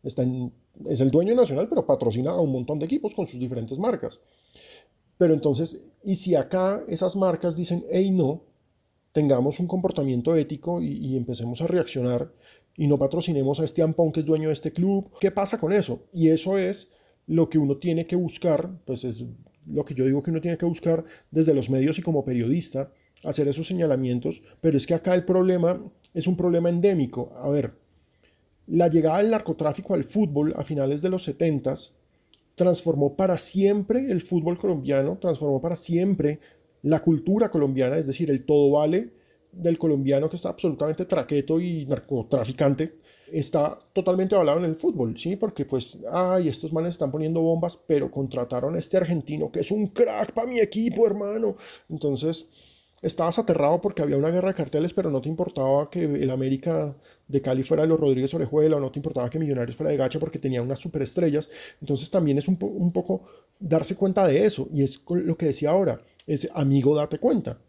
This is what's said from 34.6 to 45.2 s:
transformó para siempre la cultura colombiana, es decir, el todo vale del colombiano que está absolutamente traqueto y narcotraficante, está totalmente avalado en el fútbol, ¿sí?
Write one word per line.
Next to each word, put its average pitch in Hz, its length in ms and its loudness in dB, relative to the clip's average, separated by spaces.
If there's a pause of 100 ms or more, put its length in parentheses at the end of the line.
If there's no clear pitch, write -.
transformó 143 440 0
para 170 140 -2
siempre 170 640 0 (440)
la 156 180 2
cultura 190 480 2
colombiana, 135 480 2
es 156 100 -2
decir, 147 220 -4
el 131 160 0
todo 147 260 6
vale 160 480 0 (320)
del 170 280 0
colombiano 139 500 2
que 180 60 -8
está 180 140 -8
absolutamente 160 560 -2
traqueto 151 540 0
y 170 280 -4
narcotraficante, 135 1120 -2 (320)
está 151 480 -2 (140)
totalmente 190 420 2
avalado 160 240 4
en 180 60 0
el 160 100 0
fútbol, 135 420 -2
¿sí? 185 200 -4